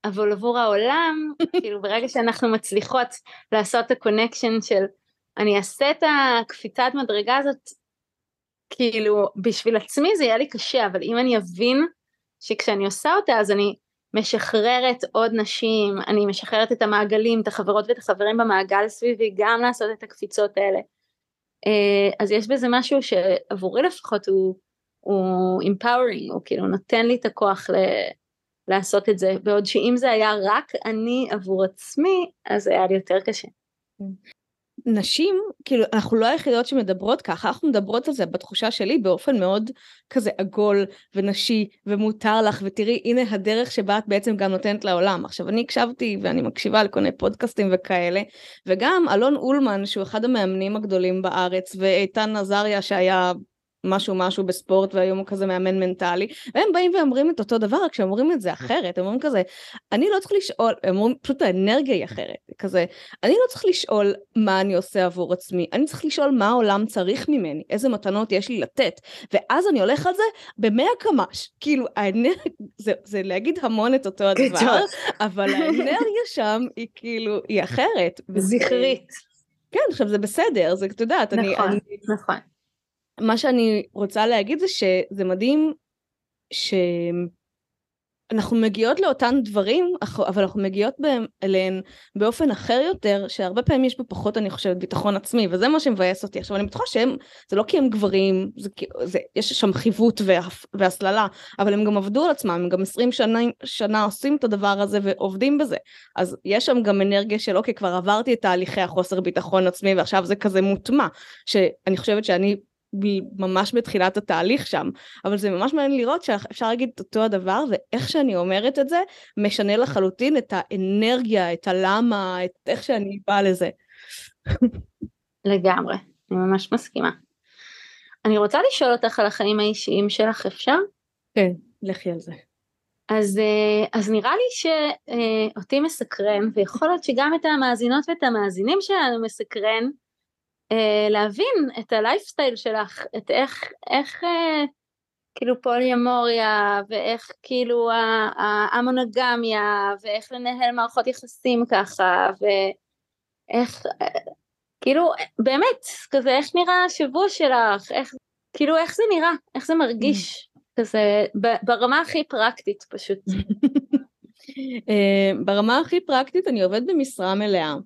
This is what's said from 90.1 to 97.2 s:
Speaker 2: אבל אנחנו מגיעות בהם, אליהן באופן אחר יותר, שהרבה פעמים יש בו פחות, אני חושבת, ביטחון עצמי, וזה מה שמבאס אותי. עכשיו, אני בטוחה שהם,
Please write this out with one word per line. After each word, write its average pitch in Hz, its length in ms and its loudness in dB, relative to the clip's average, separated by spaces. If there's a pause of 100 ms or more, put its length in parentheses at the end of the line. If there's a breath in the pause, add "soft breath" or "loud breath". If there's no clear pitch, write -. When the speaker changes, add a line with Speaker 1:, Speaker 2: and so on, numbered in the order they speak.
Speaker 2:
אבל 196 220 0
אנחנו 196 200 -2
מגיעות 202 360 0
בהם, 269 280 0 (160)
אליהן 190 380 0 (360 loud breath)
באופן 233 340 2
אחר 240 360 0
יותר, 302 420 0
שהרבה 254 340 -4
פעמים 262 220 4
יש 254 120 0
בו 247 120 -8
פחות, - 300 -4
אני 208 120 -2
חושבת, 180 260 -2
ביטחון 190 400 -2
עצמי, 214 340 0
וזה 185 180 2
מה 302 120 4
שמבאס 190 440 0
אותי. 196 140 -8
עכשיו, 196 180 -6
אני 202 100 0
בטוחה - 200 -6
שהם, 247 300 0 (320 loud breath)